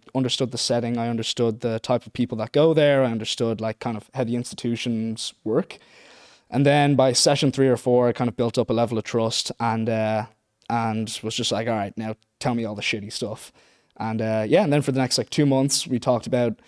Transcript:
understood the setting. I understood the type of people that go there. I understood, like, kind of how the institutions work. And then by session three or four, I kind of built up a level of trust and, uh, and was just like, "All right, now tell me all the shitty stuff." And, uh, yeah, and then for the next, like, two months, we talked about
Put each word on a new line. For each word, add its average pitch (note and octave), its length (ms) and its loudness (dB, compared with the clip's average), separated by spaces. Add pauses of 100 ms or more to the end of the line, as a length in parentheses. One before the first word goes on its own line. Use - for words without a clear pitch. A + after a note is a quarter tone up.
(140)
understood B2+ 360 0
the A#2 80 -8
setting. A#2+ 400 0
I A#2 100 -2
understood A#2 520 -2
the A2+ 200 -2
type - 260 0
of - 60 -20
people A#2+ 240 -2
that A2 160 -6
go D#3 220 4
there. D3 280 4
I B2 80 2
understood, A2+ 520 -2
like, A2 160 -4
kind A#2 180 -6
of - 160 -14
how C3 120 -2
the A#2 120 -2
institutions A#2 960 -4 (100)
work. B2 360 -2 (760)
And C#3 120 4
then C#3+ 300 4
by C3 180 4
session C#3+ 360 4
three C3+ 180 2
or B2 100 4
four, B2 300 4
I A#2 40 2
kind B2 160 0
of A2 80 -6
built A#2 220 0
up A#2 100 2
a B2 60 0
level A#2 240 2
of G#2+ 60 -4
trust A2+ 540 -2
and, A2+ 300 0
uh, A2 380 0 (420)
and A2+ 540 -2
was A2 120 -4
just - 160 -2
like, A2+ 160 -2
"All A#2 80 0
right, G2+ 220 -4
now A2 180 -6 (260)
tell B2 140 -2
me A#2 120 -2
all G#2+ 80 -6
the G#2 80 -10
shitty G#2 280 -4
stuff." - 420 -8 (440)
And, A2 240 -4
uh, A2 260 0
yeah, D#3+ 160 4
and D#3 80 0
then C#3+ 120 2
for C#3 100 -2
the C3 80 0
next, B2+ 160 0
like, A2+ 140 -2
two D3 160 2
months, C3+ 400 2
we B2+ 120 -2
talked A#2+ 280 0
about A#2+ 420 0